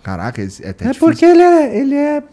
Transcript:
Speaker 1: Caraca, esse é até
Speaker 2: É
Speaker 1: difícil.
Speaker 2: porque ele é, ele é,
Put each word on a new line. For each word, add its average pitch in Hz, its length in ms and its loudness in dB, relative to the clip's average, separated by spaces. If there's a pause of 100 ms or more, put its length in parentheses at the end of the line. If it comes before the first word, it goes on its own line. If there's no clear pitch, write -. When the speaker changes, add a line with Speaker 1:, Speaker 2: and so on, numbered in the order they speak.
Speaker 1:
Caraca, 95 400 -10
esse 95 220 -12
é 92 60 -12
até - 160 -10
Speaker 2:
É - 40 -4
Speaker 1:
difícil. 277 180 0
Speaker 2:
porque 330 180 0
ele 349 160 6
é, 320 360 2
ele 277 180 -2
é, 294 380 -2